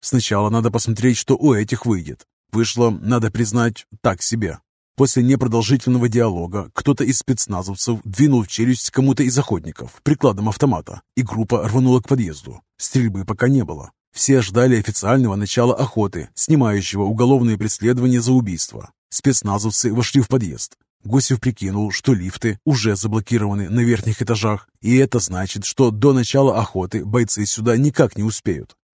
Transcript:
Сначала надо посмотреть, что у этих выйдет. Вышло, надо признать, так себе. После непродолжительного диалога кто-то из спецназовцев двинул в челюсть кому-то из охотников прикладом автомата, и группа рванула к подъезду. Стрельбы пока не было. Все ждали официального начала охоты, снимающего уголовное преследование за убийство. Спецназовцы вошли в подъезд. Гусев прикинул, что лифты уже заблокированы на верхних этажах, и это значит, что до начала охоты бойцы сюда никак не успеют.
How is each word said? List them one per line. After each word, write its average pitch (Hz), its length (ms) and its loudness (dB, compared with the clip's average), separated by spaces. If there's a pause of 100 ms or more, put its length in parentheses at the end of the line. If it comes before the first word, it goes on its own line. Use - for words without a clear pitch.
Сначала 107 500 0
надо 113 180 2
посмотреть, 117 480 0
что - 180 0
у 143 180 4
этих 107 340 -2
выйдет. 85 400 -4 (240)
Вышло, 117 400 2
надо 107 400 -2
признать, 117 560 -2 (140)
так 95 200 -2
себе. 104 380 -4 (360)
После 131 280 2
непродолжительного 123 840 2
диалога 101 680 -2
кто-то - 280 0
из 123 140 0
спецназовцев 101 840 -4
двинул 120 400 2
в 92 40 -8
челюсть 120 440 -2
кому-то 135 320 2
из 123 160 0
охотников 80 640 -6
прикладом 107 440 2
автомата, 110 540 -2 (140)
и 127 80 0
группа 110 440 -2
рванула 127 340 4
к - 60 -16
подъезду. 104 540 -4 (160)
Стрельбы 101 480 -2
пока 110 220 0
не 135 160 4
было. 73 280 -10 (220)
Все 135 280 2
ждали 120 340 2
официального 107 600 0
начала 120 380 0
охоты, 101 640 -2
снимающего 104 680 0
уголовное 117 540 2
преследование 120 640 0
за 127 120 2
убийство. 98 580 -2 (180)
Спецназовцы 107 800 -2
вошли 123 300 2
в 117 60 0
подъезд. 98 500 -4 (260)
Гусев 127 360 0
прикинул, 104 520 -4
что - 220 0
лифты 98 500 -4
уже 113 320 0
заблокированы 104 720 -2
на 113 100 0
верхних 113 420 0
этажах, 107 480 -2 (120)
и 113 160 2
это 123 220 2
значит, 95 460 -6
что 127 240 2
до 113 240 2
начала 131 460 2
охоты 95 440 -4
бойцы 107 420 -2
сюда 110 300 0
никак 139 400 2
не 104 80 -4
успеют. 107 520 -6 (220)